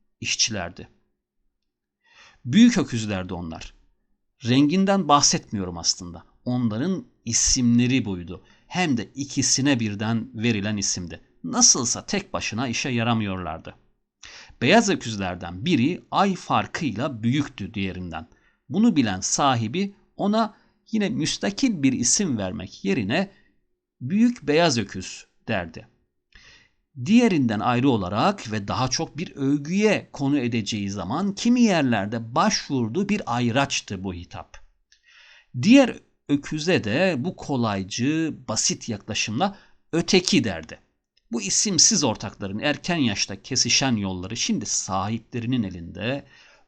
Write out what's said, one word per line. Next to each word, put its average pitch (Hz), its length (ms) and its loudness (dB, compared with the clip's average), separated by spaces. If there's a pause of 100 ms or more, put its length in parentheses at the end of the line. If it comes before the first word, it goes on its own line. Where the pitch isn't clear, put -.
(220)
işçilerdi. - 680 -4 (1600)
Büyük 220 320 8
öküzlerdi 104 560 -4
onlar. 82 400 -10 (720)
Renginden 165 640 4
bahsetmiyorum 110 680 2
aslında. 85 480 -6 (200)
Onların 123 600 -2 (200)
isimleri 120 800 2
buydu. 90 380 -8 (240)
Hem 165 300 0
de 98 180 -6
ikisine 139 640 0
birden 110 540 -2
verilen 107 440 -2
isimdi. 87 440 -6 (220)
Nasılsa - 600 0
tek - 280 -6
başına 107 340 -4
işe 123 220 -4
yaramıyorlardı. 98 840 -2 (840)
Beyaz 202 280 6
öküzlerden 95 760 -4
biri 165 460 2
ay 185 240 2
farkıyla 117 880 -2
büyüktü 120 500 -2
diğerinden. 90 560 -6 (400)
Bunu 202 260 4
bilen 107 240 2
sahibi 139 760 0 (220)
ona 208 400 0 (340)
yine 208 180 0
müstakil 160 720 -2
bir 131 100 4
isim 123 440 0
vermek 92 480 -6
yerine 156 460 0 (720)
büyük 208 460 2
beyaz 151 300 4
öküz - 500 -6 (200)
derdi. 90 400 -6 (1160)
Diğerinden 165 540 4
ayrı 123 300 2
olarak 110 640 0
ve 101 160 -4
daha 110 200 -2
çok 156 300 -6
bir 165 180 -8
övgüye 147 800 0
konu 143 260 0
edeceği 113 500 -4
zaman 123 460 -4
kimi 240 260 4
yerlerde 117 720 2
başvurduğu 156 760 0
bir 202 280 -2
ayraçtı 120 640 -2
bu 95 100 -6
hitap. 87 440 -16 (1040)
Diğer 240 380 8 (300)
öküze 147 540 0
de 151 340 2
bu 170 180 -4
kolaycı, 120 1000 -2 (120)
basit - 420 -4
yaklaşımla 113 680 -4 (340)
öteki 175 520 2
derdi. 82 360 -8 (520)
Bu 233 100 -6
isimsiz 185 640 2
ortakların 104 560 -4
erken 147 360 -2
yaşta 104 460 -2
kesişen 123 540 0
yolları 95 420 -4
şimdi 175 280 -2
sahiplerinin 113 960 -2
elinde, 90 640 -8 (400)